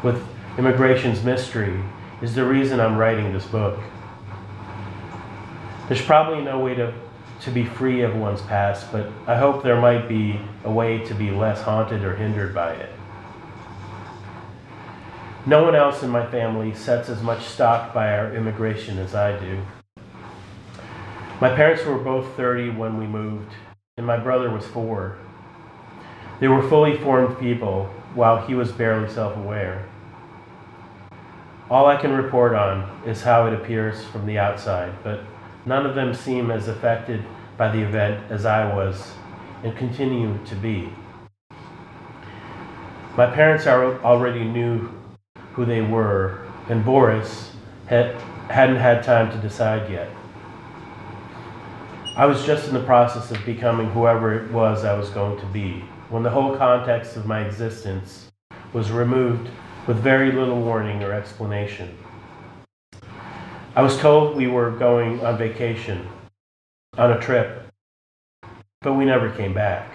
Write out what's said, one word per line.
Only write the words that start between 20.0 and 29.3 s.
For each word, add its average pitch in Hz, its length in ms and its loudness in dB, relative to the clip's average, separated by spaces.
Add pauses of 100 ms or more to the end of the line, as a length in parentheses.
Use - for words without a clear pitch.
My - 140 6
parents 156 300 6
were 139 140 -2
both 131 380 -4
thirty 120 340 0
when 110 280 -4
we 110 80 -4
moved, 107 460 -6 (440)
and 120 100 -6
my 117 100 2
brother 123 340 -2
was 107 160 -6
four. 104 520 -6 (1200)
They 135 80 4
were 135 200 6
fully 151 300 6
formed 127 400 2
people, 110 460 -2 (300)
while 113 300 4
he 127 120 -2
was 120 160 0
barely 110 360 0
self-aware. 101 800 -6 (1800)